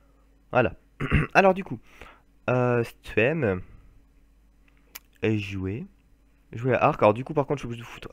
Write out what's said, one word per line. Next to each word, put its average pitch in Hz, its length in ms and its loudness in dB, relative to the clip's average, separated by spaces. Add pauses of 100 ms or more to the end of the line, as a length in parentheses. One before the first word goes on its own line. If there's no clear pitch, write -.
(520)
Voilà. 120 220 2 (260)
<clears throat> 143 340 0
Alors, 190 200 6
du 190 100 -4
coup, 110 160 -10 (720)
euh, 123 340 2
si - 180 -8
tu - 180 -4
aimes, 117 420 2 (1600)
et 110 180 0
jouer. 98 460 -8 (680)
Jouer 120 220 -2
à - 100 2
Arc. 147 180 2
Alors, 107 120 6
du 120 100 -4
coup, 160 100 -10
par 147 120 0
contre, 147 140 -4
je - 20 -14
suis 123 60 -10
obligé 117 140 -10
de 117 60 -16
foutre, - 260 -16